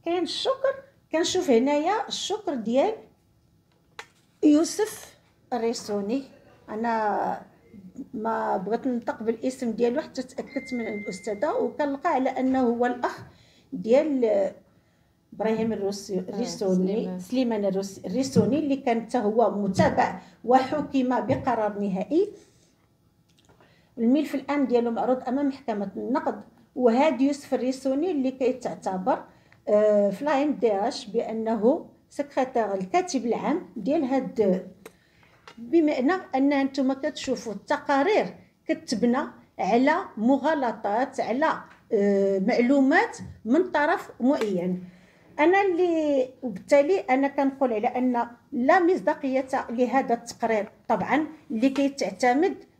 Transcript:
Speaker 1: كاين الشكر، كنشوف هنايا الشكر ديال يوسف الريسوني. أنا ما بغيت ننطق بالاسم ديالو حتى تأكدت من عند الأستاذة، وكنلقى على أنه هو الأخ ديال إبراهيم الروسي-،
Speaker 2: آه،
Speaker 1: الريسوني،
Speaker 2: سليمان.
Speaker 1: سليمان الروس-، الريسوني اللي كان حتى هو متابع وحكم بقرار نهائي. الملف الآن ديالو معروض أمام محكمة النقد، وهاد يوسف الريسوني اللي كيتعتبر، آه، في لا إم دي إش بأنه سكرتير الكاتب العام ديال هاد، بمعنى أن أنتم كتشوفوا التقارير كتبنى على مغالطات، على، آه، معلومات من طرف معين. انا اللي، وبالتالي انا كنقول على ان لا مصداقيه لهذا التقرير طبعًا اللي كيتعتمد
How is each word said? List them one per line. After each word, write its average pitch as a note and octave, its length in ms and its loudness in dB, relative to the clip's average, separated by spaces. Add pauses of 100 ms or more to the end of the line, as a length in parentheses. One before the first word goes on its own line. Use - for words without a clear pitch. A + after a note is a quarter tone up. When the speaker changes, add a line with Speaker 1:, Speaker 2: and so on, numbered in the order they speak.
Speaker 1:
كاين E4+ 180 -2
الشكر، C5+ 520 -2 (380)
كنشوف E4 380 0
هنايا D4 580 2
الشكر F#4 460 -6
ديال B3+ 400 0 (1500)
يوسف D#4+ 760 2 (340)
الريسوني. A#3 720 -4 (460)
أنا G#3+ 720 -2 (720)
ما A3 420 -2
بغيت G#3 300 -4
ننطق B3 360 -4
بالاسم A#3+ 480 -4
ديالو A#3+ 300 0
حتى - 220 -10
تأكدت - 520 -10
من A#3 120 -4
عند G#3+ 160 -8
الأستاذة، G#3 500 -4
وكنلقى D4 580 -2
على C4+ 200 0
أنه C4 300 0
هو A#3+ 260 2
الأخ B3 360 -4 (500)
ديال B3+ 520 2 (1080)
إبراهيم A3 400 -2
الروسي-، G3 460 -4
Speaker 2:
آه، - 100 0
Speaker 1:
الريسوني، F#3+ 640 0
Speaker 2:
سليمان. G#3+ 280 -4
Speaker 1:
سليمان A3 520 -2
الروس-، F#3+ 320 -6
الريسوني A#3 540 2
اللي C#4 180 0
كان A#3 260 -2
حتى A#3+ 160 -4
هو G#3 320 2
متابع G3+ 720 0 (240)
وحكم C4 840 0
بقرار A3 520 -2
نهائي. G3+ 540 -2 (1700)
الملف C4+ 360 2
الآن C#4 320 -2
ديالو A#3 240 2
معروض A#3 380 -2
أمام C#4 200 0
محكمة G3+ 480 -4
النقد، A#3 460 -2 (340)
وهاد B3 440 4
يوسف C#4 340 0
الريسوني C4+ 560 -2
اللي C4 200 0
كيتعتبر، A#3+ 960 -2 (440)
آه، G#3 420 4
في G3 140 -8
لا C#4+ 180 2
إم D4 120 0
دي G#3+ 180 2
إش G#3 340 -2
بأنه A3+ 800 0 (240)
سكرتير B3+ 640 -2
الكاتب A#3+ 520 -2
العام G#3+ 500 -2
ديال C4+ 280 0
هاد، A3+ 600 0 (920)
بمعنى C#4+ 540 2 (220)
أن C#4 180 4
أنتم C4+ 400 0
كتشوفوا C4 600 -6
التقارير C#4+ 840 0 (340)
كتبنى B3 500 0 (400)
على B3+ 380 4 (200)
مغالطات، B3+ 1040 0
على، C4+ 420 -2 (300)
آه، G3 460 2
معلومات C4+ 800 4 (260)
من D#4+ 260 2
طرف D#4 400 0 (100)
معين. F#3+ 640 0 (540)
انا F4+ 240 4
اللي، D#4+ 640 2 (140)
وبالتالي C#4+ 580 2
انا C4+ 280 0
كنقول C4+ 440 0
على A3 160 0
ان B3 380 0 (260)
لا C#4+ 280 4
مصداقيه C#4+ 680 0 (240)
لهذا B3 440 0
التقرير A3 560 -4 (180)
طبعًا A#3 380 0 (240)
اللي A#3 180 2
كيتعتمد C4+ 840 0 (240)